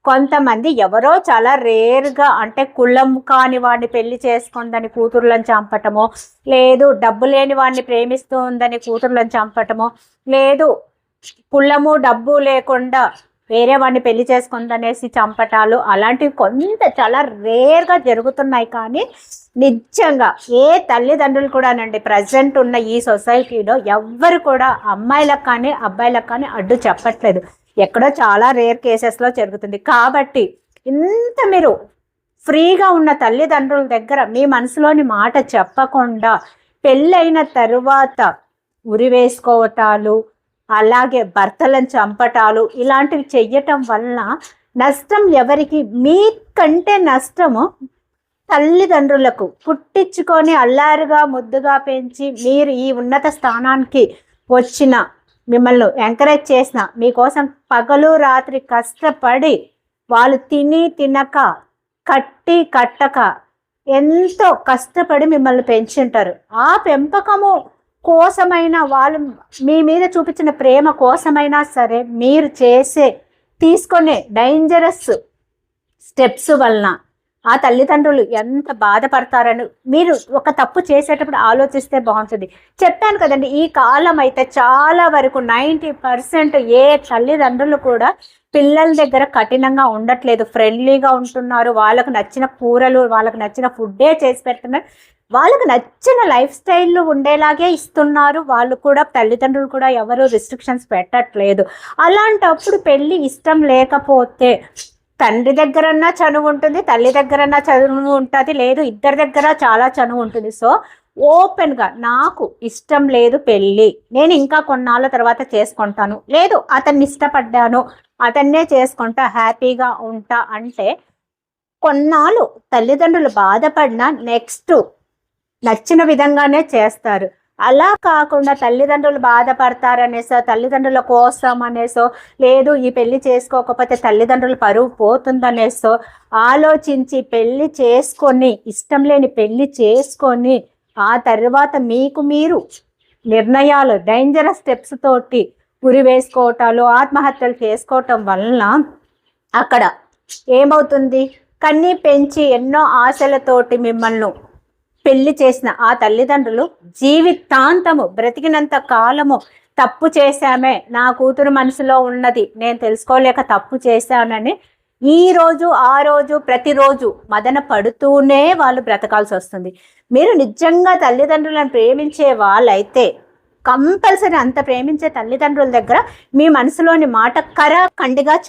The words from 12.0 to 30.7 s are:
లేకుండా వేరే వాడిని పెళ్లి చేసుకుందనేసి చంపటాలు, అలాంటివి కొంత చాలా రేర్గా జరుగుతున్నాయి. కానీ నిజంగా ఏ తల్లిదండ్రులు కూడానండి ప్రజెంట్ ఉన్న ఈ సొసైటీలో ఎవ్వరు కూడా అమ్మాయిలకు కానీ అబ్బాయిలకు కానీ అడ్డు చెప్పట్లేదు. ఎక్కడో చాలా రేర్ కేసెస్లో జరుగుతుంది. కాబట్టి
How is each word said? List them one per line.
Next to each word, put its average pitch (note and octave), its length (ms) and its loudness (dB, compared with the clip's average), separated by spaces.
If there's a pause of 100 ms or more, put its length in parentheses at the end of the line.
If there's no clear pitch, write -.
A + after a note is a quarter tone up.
లేకుండా C4 760 -2 (380)
వేరే A#3+ 260 2
వాడిని B3+ 240 0
పెళ్లి A#3+ 320 -2
చేసుకుందనేసి A#3 760 -6
చంపటాలు, A3 680 0
అలాంటివి A#3+ 540 -2
కొంత D4 560 -2
చాలా B3 340 -2
రేర్గా C4 760 0
జరుగుతున్నాయి. B3+ 680 -2
కానీ A#3+ 420 -8 (500)
నిజంగా B3+ 760 0 (140)
ఏ C#4 280 4
తల్లిదండ్రులు C#4 720 -2
కూడానండి A#3+ 520 -2
ప్రజెంట్ C4 580 0
ఉన్న B3 180 0
ఈ A#3 260 -4
సొసైటీలో A#3+ 760 -2
ఎవ్వరు A#3 600 -2
కూడా C4 460 0
అమ్మాయిలకు C#4 600 -2
కానీ B3 260 -2
అబ్బాయిలకు A#3 560 -4
కానీ B3 200 -6
అడ్డు G3+ 280 -4
చెప్పట్లేదు. A3+ 640 -2 (360)
ఎక్కడో A#3 300 2
చాలా B3 440 2
రేర్ A#3 260 0
కేసెస్లో A#3 520 -2
జరుగుతుంది. G3+ 480 -8
కాబట్టి C4 800 -2 (300)